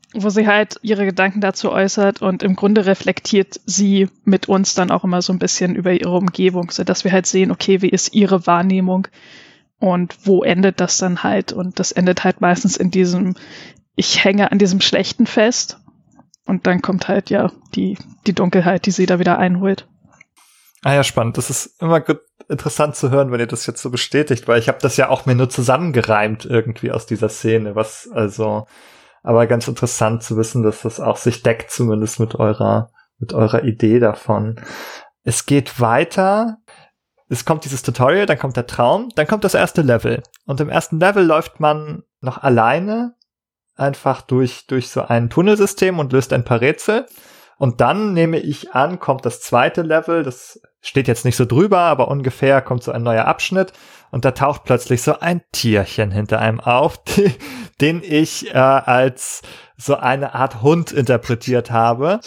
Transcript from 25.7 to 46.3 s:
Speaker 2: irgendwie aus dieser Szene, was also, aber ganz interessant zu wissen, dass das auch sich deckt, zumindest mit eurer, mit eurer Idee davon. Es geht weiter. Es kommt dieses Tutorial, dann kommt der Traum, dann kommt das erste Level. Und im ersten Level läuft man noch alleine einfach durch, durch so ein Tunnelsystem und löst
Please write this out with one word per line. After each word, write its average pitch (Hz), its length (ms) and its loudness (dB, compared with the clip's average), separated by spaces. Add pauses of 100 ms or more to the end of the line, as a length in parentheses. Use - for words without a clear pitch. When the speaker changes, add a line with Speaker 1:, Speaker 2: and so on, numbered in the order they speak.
Speaker 2:
irgendwie 113 460 -2
aus - 140 -6
dieser 110 240 -4
Szene, 110 460 -2
was - 360 -6
also, 107 560 -4 (560)
aber 117 240 4
ganz 117 200 0
interessant 117 560 -2
zu 110 140 -4
wissen, 110 260 0
dass 107 180 0
das - 180 -8
auch 117 180 -2
sich - 260 -2
deckt, 113 280 -2
zumindest 107 480 -2
mit 110 160 -2
eurer, 110 560 0 (280)
mit 117 140 -8
eurer 117 300 0
Idee 117 360 2
davon. 107 600 -2 (640)
Es - 220 -4
geht 139 340 0
weiter. 190 800 0 (720)
Es - 160 -6
kommt 165 180 -2
dieses 135 200 -8
Tutorial, 147 420 2
dann 156 140 0
kommt 135 180 -6
der 123 100 -4
Traum, 175 480 0
dann 151 120 0
kommt 214 160 -2
das 202 100 0
erste 170 300 2
Level. 117 380 0 (240)
Und 139 140 -6
im 151 100 -4
ersten 160 300 -2
Level 196 240 4
läuft 160 360 0
man 151 440 -2 (160)
noch 127 200 -8
alleine 165 720 0 (640)
einfach 139 460 -2
durch, 127 460 -2
durch 131 220 -4
so - 140 -4
ein 117 260 0
Tunnelsystem 190 720 2
und 135 120 -4
löst 131 220 2